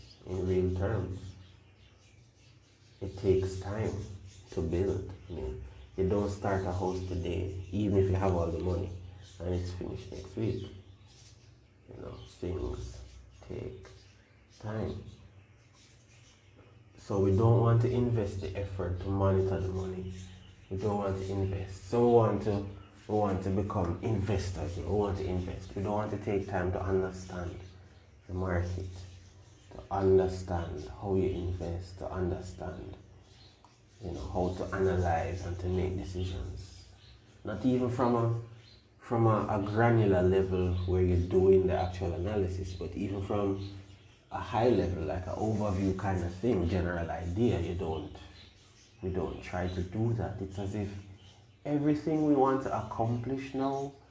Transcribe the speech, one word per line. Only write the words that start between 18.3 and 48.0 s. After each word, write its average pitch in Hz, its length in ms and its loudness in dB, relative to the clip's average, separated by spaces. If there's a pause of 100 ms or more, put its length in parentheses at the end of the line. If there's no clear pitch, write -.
the 95 160 -6
effort 90 440 -4
to 95 80 -6
monitor 95 520 2
the 92 80 -2
money. 92 460 -6 (560)
We 95 80 -4
don't 104 180 0
want 98 220 -2
to 95 120 -6
invest. 95 600 -4
So 120 160 6
we 120 80 8
want 104 300 6
to, 101 200 2 (420)
we 107 80 0
want 98 280 2
to 98 80 -2
become 95 500 0
investors. 95 760 0
We - 60 -6
want 101 340 0
to 95 80 -4
invest. 90 500 -4
We 98 60 -2
don't 104 100 0
want 107 200 -2
to 101 40 -2
take 98 320 0
time 92 240 0
to 98 100 -2
understand 92 720 -2 (720)
the 92 60 -6
market, 90 540 0 (840)
to - 160 -12
understand 92 1000 2 (120)
how 95 140 0
you 90 120 4
invest, 87 720 -4
to - 120 -8
understand - 880 -6 (1080)
you 90 80 -6
know, 71 200 -8
how 90 320 0
to 95 100 -4
analyze 90 720 2
and 87 140 -6
to 92 60 -4
make 92 300 0
decisions. - 880 -8 (600)
Not 104 200 -4
even 127 260 4
from 120 240 4
a, 117 200 4 (680)
from 117 260 4
a, 107 220 6
a 104 160 0
granular 104 580 6
level 92 520 4 (120)
where 92 160 4
you're 90 140 4
doing 95 500 6
the 87 80 2
actual 90 400 -2
analysis, 90 580 -2
but 87 220 -6
even 98 280 -4
from 98 460 -2 (640)
a - 80 -6
high 113 300 2
level, 90 360 2
like 90 220 -4
an - 80 -6
overview 101 640 0
kind 92 240 0
of 87 120 -4
thing, 98 340 2
general 87 420 0
idea, 90 500 2
you 87 140 -2
don't, 80 360 -4 (920)